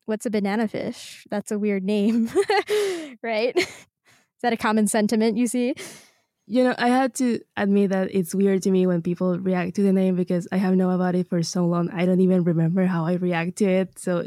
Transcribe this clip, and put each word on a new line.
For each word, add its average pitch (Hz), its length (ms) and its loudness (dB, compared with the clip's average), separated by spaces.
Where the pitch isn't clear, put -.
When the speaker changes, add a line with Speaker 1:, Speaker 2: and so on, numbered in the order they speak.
Speaker 1:
What's 214 180 -6
a 240 60 -4
banana 208 380 -2
fish? - 640 -10
That's 202 200 -6
a 214 80 -4
weird 202 260 -2
name." 220 500 0
<laughs> 330 40 2
Right? 226 340 -2
<laughs> - 20 2
Is - 840 -10
that 240 100 0
a 226 40 -2
common 220 300 2
sentiment 214 500 0
you 247 120 0
see? 247 260 -2
Speaker 2:
You 247 160 2
know, 254 160 2
I 240 100 0
had 254 280 2
to 247 240 0
admit 202 340 2
that 190 240 -2
it's 185 200 -2
weird 190 280 2
to 196 80 0
me 185 160 4
when 175 160 0
people 180 380 -2
react 185 360 -2
to 202 60 0
the 196 100 4
name 190 220 2
because 180 380 -2
I 185 60 0
have 185 180 2
known 185 180 2
about 180 220 0
it 180 120 0
for 170 140 0
so 175 240 -2
long. 170 240 0
I 175 160 -2
don't 185 140 2
even 185 240 4
remember 170 420 2
how 170 180 0
I 180 100 0
react 175 420 -2
to 214 80 0
it. 185 340 0
So 175 280 -2